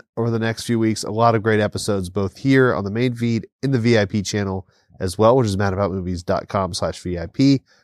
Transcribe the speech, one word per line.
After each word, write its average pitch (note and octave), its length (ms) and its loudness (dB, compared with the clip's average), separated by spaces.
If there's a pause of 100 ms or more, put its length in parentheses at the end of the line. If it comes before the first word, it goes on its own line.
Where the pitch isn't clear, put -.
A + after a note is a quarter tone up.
(160)
over A#2 140 -2
the A2+ 80 0
next A2+ 240 -4
few A#2+ 160 0
weeks. A2 240 0
A - 80 -8
lot A2+ 240 4
of A2 80 0
great G#2+ 160 2
episodes, G2+ 500 -2
both G2 280 -4
here C3 360 4
on F2+ 120 -2
the G2+ 80 -6
main A#2+ 240 -2
feed, A#2 320 -2 (160)
in C3+ 80 -2
the B2+ 80 2
V A2+ 180 4
I G#2 60 4
P G2+ 180 -2
channel G2 460 -4 (320)
as F#2 180 -4
well, A2 180 6
which B2+ 120 4
is G2 80 -2
mad G2 160 0
about F#2+ 180 0
movies F2+ 320 -6
dot - 240 -4
com F#2+ 260 -4
slash F2 300 -6
V F2 160 -6
I E2+ 80 -8
P, C3+ 340 2 (240)